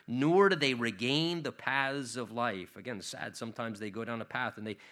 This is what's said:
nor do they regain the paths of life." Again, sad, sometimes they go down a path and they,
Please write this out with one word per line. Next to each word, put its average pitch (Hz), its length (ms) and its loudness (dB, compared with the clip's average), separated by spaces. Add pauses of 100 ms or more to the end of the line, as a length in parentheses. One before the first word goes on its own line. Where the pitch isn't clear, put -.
nor 160 400 6
do 185 80 6
they 139 180 4
regain 127 720 0
the 135 80 -4
paths 135 640 -2
of 117 160 -6
life." 113 460 -2
Again, 101 240 -8
sad, - 340 -10
sometimes 113 460 -8
they 107 80 -6
go 110 160 -6
down 117 160 -6
a 107 40 -8
path 123 320 -4
and 107 80 -10
they, 107 120 -6 (140)